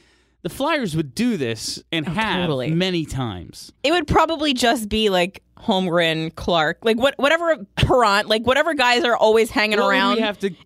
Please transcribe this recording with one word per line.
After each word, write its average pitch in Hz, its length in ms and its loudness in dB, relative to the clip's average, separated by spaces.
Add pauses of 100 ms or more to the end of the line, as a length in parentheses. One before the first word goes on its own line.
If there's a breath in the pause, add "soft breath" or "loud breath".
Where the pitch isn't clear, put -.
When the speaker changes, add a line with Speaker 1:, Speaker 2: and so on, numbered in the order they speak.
(420 soft breath)
Speaker 1:
the 175 80 -8
Flyers 269 440 -2
would 160 220 -6
do 233 200 0
this 117 540 -6
and 160 160 -4
Speaker 2:
Oh, 170 60 -4
Speaker 1:
have 190 300 -2
Speaker 2:
totally. 135 280 -2
Speaker 1:
many 175 360 -2
times." 107 680 -8 (100)
Speaker 2:
It 277 80 0
would 349 160 0
probably 311 480 0
just 233 340 0
be, 220 220 0
like, 185 320 0 (160)
Holmgren, 165 800 0
Clark, 170 480 0
like, 226 140 2
what, 269 200 2
whatever 320 380 2 (200)
Perron, 214 520 2
like, 220 180 0
whatever 294 280 2
guys 247 300 2
are 233 120 2
always 220 340 4
hanging 214 280 0
Speaker 1:
What 202 80 2
would 196 80 2
we 190 40 2
Speaker 2:
around. 202 220 2
Speaker 1:
have 208 200 -2
to 196 60 -2 (200)